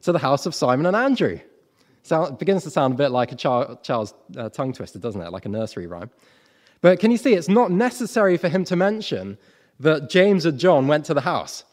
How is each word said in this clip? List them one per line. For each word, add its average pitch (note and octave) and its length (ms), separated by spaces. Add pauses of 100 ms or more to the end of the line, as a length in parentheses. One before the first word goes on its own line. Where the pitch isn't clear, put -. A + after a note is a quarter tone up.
to F3 80
the E3+ 80
house C#3 260
of E3+ 100
Simon C3+ 300
and F#3 100
Andrew." G#3+ 440 (640)
Sound, D#3+ 300
it A#2+ 60
begins F#3+ 240
to D#3 60
sound C3+ 240
a B2 40
bit C#3 120
like B2 220
a C3 40
Char-, B2 460
Charles, A2+ 320 (240)
uh, A2+ 120
tongue C3+ 220
twister, - 280
doesn't G2+ 220
it? E2+ 100
Like F#2 140
a - 40
nursery G#2 380
rhyme. F2 240 (720)
But F3+ 180
can A3 120
you A#3+ 60
see, B3 160
it's E3+ 160
not G#3 220
necessary G#3 680
for F3+ 100
him F3+ 180
to F3+ 100
mention F3 640 (420)
that D3 300
James F#3 360
and D3 140
John D3 280
went D3+ 180
to E3 80
the C#3+ 80
house B2 520